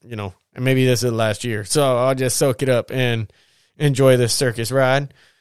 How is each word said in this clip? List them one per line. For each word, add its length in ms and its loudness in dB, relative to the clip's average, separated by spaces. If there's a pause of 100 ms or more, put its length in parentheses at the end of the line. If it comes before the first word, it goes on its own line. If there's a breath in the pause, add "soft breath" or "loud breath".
you 140 -14
know, 160 -10 (220)
and 100 -8
maybe 220 2
this 160 2
is 80 0
the 60 -2
last 280 -2
year. 200 -6
So 340 0
I'll 160 2
just 240 -2
soak 240 0
it 80 0
up 200 0
and 400 -2 (460 soft breath)
enjoy 400 4
this 160 0
circus 400 -2
ride. 400 0 (280 soft breath)